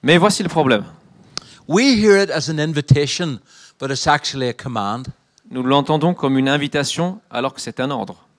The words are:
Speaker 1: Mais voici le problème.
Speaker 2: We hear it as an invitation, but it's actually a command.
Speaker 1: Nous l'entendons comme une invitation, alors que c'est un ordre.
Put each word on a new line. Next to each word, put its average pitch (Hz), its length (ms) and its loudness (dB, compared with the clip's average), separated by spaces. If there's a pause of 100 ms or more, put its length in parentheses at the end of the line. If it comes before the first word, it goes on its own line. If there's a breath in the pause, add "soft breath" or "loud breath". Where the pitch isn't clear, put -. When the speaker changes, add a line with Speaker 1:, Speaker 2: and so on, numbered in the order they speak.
Speaker 1:
Mais 165 160 6
voici 202 240 2
le 175 60 -2
problème. 131 360 2 (840 loud breath)
Speaker 2:
We 233 300 4
hear 202 240 6
it 180 80 -2
as 147 200 -4
an 156 80 -2
invitation, 147 800 0 (400 soft breath)
but 131 100 -6
it's 135 160 -4
actually 139 420 0
a 117 60 -4
command. 113 540 -6 (420)
Speaker 1:
Nous 127 120 -6
l'entendons 143 520 2
comme 135 240 0
une 135 100 2
invitation, 147 720 -2 (120)
alors 127 220 -4
que - 80 -18
c'est - 180 -12
un 131 120 -2
ordre. 110 260 -8 (220)